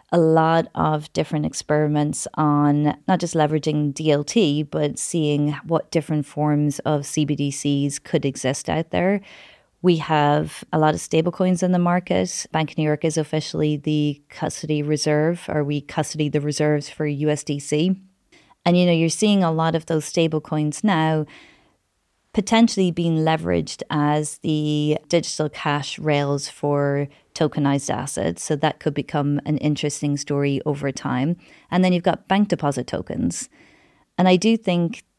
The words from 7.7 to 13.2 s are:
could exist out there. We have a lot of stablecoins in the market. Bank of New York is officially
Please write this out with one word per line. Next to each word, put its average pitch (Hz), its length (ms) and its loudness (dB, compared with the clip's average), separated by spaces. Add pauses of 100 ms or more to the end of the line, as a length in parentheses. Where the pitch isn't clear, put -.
could - 260 -2
exist 135 440 -4
out 160 220 -2
there. 190 320 0 (600)
We 175 140 4
have 151 760 0
a 160 60 2
lot 156 160 4
of 170 60 -6
stablecoins 175 600 0
in 185 100 2
the 180 60 4
market. 180 760 0
Bank 160 180 -2
of - 80 -16
New 160 60 2
York 151 200 0
is 160 140 0
officially 151 580 -2